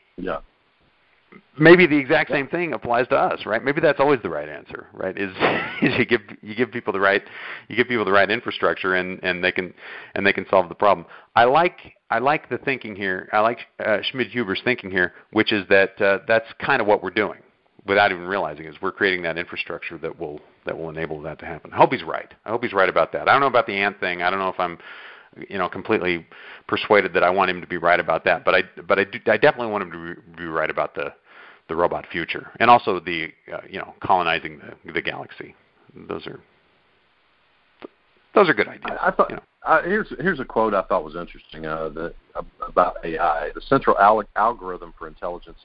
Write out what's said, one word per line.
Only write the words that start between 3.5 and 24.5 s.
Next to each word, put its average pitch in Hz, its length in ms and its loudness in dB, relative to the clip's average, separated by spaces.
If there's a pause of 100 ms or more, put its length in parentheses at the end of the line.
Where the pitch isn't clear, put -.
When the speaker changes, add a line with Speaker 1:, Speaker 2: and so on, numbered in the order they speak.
Speaker 2:
Maybe 143 180 -2
that's 147 200 4
always 139 220 4
the 95 80 -4
right 76 180 -6
answer, - 440 -16
right? - 240 -6
Is, 95 140 -4
<laughs> - 520 -4
is 127 160 2
you 120 60 2
give, 117 160 0 (220)
you 107 120 -14
give 113 160 -2
people 113 220 -6
the 95 80 -4
right, 98 220 4 (460)
you 104 80 -12
give 120 120 2
people 117 160 0
the 95 80 0
right 98 180 6
infrastructure 98 680 -2
and, 92 260 -4
and 90 200 -4
they 92 100 2
can, 92 200 -4 (420)
and 101 120 0
they 98 60 6
can 95 180 -6
solve 92 180 4
the 85 60 -14
problem. 92 320 2 (280)
I 117 100 6
like, 160 500 2 (160)
I 113 80 0
like 147 300 -2
the 120 100 -6
thinking 120 360 -6
here. 92 380 -4
I 107 80 4
like, 117 200 0 (200)
uh, 101 180 0 (140)
Schmidhuber's 110 520 -4
thinking 120 260 -2
here, 90 240 0 (160)
which 107 220 2
is 98 160 -2
that, 98 320 4
uh, 98 180 2 (100)
that's 113 180 2 (120)
kind 135 240 0
of 104 40 -6
what 104 160 4
we're 92 80 -8
doing, 104 280 -2 (480)
without 98 260 4
even 87 120 -8
realizing, 80 420 -6
is 78 140 -16
we're 95 120 -4
creating 92 300 0
that 82 160 -4
infrastructure 87 600 -10
that 73 200 -10
will, 76 220 -10 (260)
that 82 120 -6
will 82 100 -8
enable 78 340 -8
that 78 180 -12
to 82 60 -14
happen. 80 260 -14
I 87 40 -12
hope 143 160 6
he's 90 120 -4
right. - 280 -8 (120)
I - 60 -10
hope 117 120 -4
he's 107 100 -6
right 95 160 4
about 82 240 2
that. 80 160 -2
I 107 40 8
don't 135 80 6
know 139 80 2
about 120 180 2
the 101 80 -6
ant 101 240 -2
thing. 87 240 -4
I 90 80 0
don't 98 80 0
know 95 100 -2
if 90 120 -4